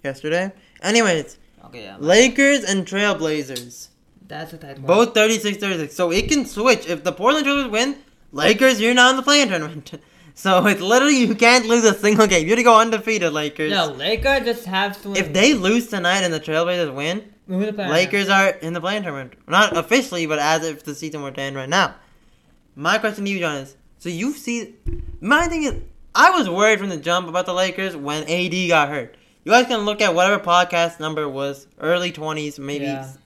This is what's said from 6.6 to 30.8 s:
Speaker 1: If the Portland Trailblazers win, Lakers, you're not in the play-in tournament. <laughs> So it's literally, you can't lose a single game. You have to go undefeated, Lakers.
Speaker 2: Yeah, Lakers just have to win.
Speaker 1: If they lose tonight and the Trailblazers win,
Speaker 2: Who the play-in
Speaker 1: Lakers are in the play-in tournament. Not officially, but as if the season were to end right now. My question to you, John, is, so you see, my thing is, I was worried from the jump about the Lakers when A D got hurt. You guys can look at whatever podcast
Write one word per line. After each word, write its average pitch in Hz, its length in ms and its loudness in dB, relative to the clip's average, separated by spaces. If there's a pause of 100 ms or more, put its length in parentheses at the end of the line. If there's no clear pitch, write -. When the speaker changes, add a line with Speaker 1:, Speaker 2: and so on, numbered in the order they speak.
Speaker 1:
If 160 180 -6
the 175 80 -2
Portland 277 340 0
Trailblazers 277 240 -2
win, 254 260 -2 (360)
Lakers, 208 480 2
you're 233 140 2
not 247 160 6
in 262 60 0
the 254 60 -4
play-in 277 260 4
tournament. 156 500 -8
<laughs> - 40 -20 (340)
So 185 300 2
it's 202 140 2
literally, 254 380 4
you 226 180 2
can't 233 300 6
lose 233 180 2
a 202 100 6
single 214 320 2
game. 175 160 2
You 160 80 -4
have 226 80 4
to 240 60 0
go 226 160 8
undefeated, 220 520 -2
Lakers. 151 380 -4
Speaker 2:
Yeah, 170 140 0
Lakers 220 600 -2
just 233 200 -4
have 190 380 -4
to 202 80 -12
win. 196 60 -4
Speaker 1:
If 160 160 -2
they 233 220 6
lose 226 320 0
tonight 185 380 -2
and 170 100 0
the 151 60 -4
Trailblazers 165 520 -2
win, 165 400 -6 (140)
Speaker 2:
Who 190 180 -4
the 214 80 -4
play-in 196 200 -4
Speaker 1:
Lakers 190 360 0
are 196 200 4
in 165 240 -6
the 175 80 -6
play-in 196 240 -4
tournament. 135 300 -12 (120)
Not 175 300 2
officially, 175 500 -2
but 151 140 -2
as 160 240 2
if 147 180 -8
the 147 140 -12
season 151 260 -10
were 139 80 -10
to 139 100 -12
end 139 140 -8
right 135 140 -10
now. 175 260 0 (800)
My 170 240 -2
question 208 280 -4
to 196 40 -4
you, 190 80 -4
John, 151 200 -4
is, 135 180 -16 (240)
so 170 80 -10
you 196 240 -4
see, 240 420 -8 (460)
my 294 260 0
thing 330 160 -4
is, 262 120 -2 (420)
I 339 140 6
was 285 200 0
worried 208 300 2
from 202 80 -6
the 175 80 -6
jump 170 320 -2
about 180 180 -2
the 180 80 -4
Lakers 185 400 -2
when 147 340 -8
A 180 200 -2
D 180 180 -2
got 156 220 4
hurt. 143 280 -8 (280)
You 180 80 0
guys 247 140 6
can 233 180 -2
look 208 160 -4
at 185 160 2
whatever 196 260 2
podcast 175 560 0